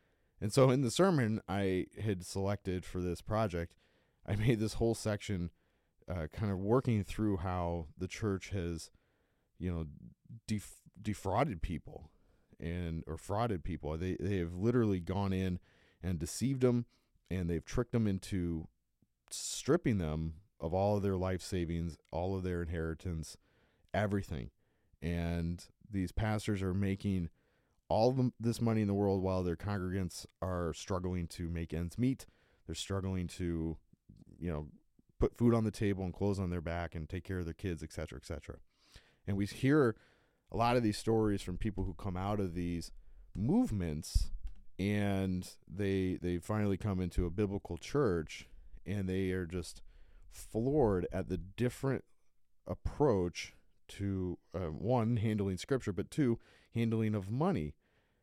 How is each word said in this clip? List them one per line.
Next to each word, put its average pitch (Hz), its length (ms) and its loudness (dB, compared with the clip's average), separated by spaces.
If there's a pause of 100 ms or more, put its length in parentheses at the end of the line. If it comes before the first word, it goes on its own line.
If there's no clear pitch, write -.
(400)
And 107 120 -2
so 135 180 8
in 131 120 4
the 120 80 2
sermon 135 580 4
I 95 380 2 (140)
had 98 240 -2
selected 98 600 -2
for - 160 -6
this 90 220 -2
project, 95 520 0 (520)
I - 80 0
made 107 240 4
this 107 160 0
whole 117 220 2
section, 101 540 -2 (580)
uh, 85 240 -2
kind - 180 -2
of 95 80 0
working 107 460 4
through 104 340 0
how 85 480 -2 (100)
the 90 120 -4
church 98 400 -2
has, 85 420 -4 (640)
you 90 160 -2
know, 82 140 -2 (640)
def-, - 340 -6 (180)
defrauded 104 640 0
people - 480 -6 (480)
and, 82 480 -4
or 78 100 -6
frauded 101 460 -2
people. 78 340 -4
They, 90 220 -2
they 98 200 0
have 85 160 -2
literally 107 440 2
gone 95 340 -2
in 92 280 0 (420)
and 90 160 -2
deceived 127 460 0
'em, 120 220 4 (440)
and 90 180 0
they've 85 160 0
tricked - 300 -2
'em 113 140 4
into 87 580 -2 (640)
stripping - 680 0
them 80 420 -2 (200)
of 80 140 -2
all 101 220 4
of 98 60 0
their 98 140 2
life 92 260 -2
savings, 85 540 -2 (140)
all 92 260 -2
of 92 60 -4
their 87 200 -2
inheritance, 80 720 -4 (580)
everything. 95 560 0 (500)
And 85 640 0 (240)
these 95 240 -2
pastors 107 500 0
are 92 120 0
making 95 560 0 (580)
all 110 220 6
the, 127 300 2
this 113 200 0
money 113 200 4
in 104 80 4
the 101 60 4
world 98 280 4
while 92 220 2
their 85 120 0
congregants 92 720 -4 (160)
are 87 300 -2
struggling 90 560 -2
to 85 200 -6
make 85 240 -4
ends 85 260 -2
meet. 127 280 0 (400)
They're 82 80 -8
struggling 95 540 -4
to, 82 480 -2 (640)
you 87 120 -4
know, 76 180 -4 (500)
put - 180 4
food 120 180 6
on 113 100 4
the 107 60 2
table 98 340 0
and 90 80 -2
clothes 98 260 0
on 95 120 0
their 87 100 -2
back 85 340 -4
and 80 140 -6
take 92 160 -6
care 92 140 -4
of 87 60 -2
their 80 100 -4
kids, 87 280 -4
et 80 100 -10
cetera, 78 280 -8
et - 60 -18
cetera. - 300 -10 (720)
And 101 100 -2
we 101 100 0
hear 131 500 4 (540)
a - 60 -6
lot 120 200 4
of 127 60 6
these 107 160 2
stories 110 440 2
from 90 160 -6
people 98 260 -2
who 90 100 -4
come 90 220 -4
out 101 220 0
of 92 160 -2
these 87 380 -4 (420)
movements, 104 960 2 (480)
and 95 720 0 (200)
they, 95 520 0
they 87 180 -2
finally 104 380 0
come 95 240 0
into 90 240 0
a 87 60 0
biblical 98 460 -2
church, 92 720 0 (360)
and 95 240 -4
they 92 220 0
are 92 160 -2
just 85 340 -8 (500)
floored 113 800 2
at 92 160 -2
the 90 100 0
different 117 640 -2 (640)
approach - 880 2 (340)
to, 95 500 -2 (160)
uh, 87 180 -2
one, 117 440 2
handling 101 400 2
scripture, 120 360 -2
but 90 180 -4
two, 120 280 4 (360)
handling 113 400 2
of 98 160 -2
money. 120 440 0 (480)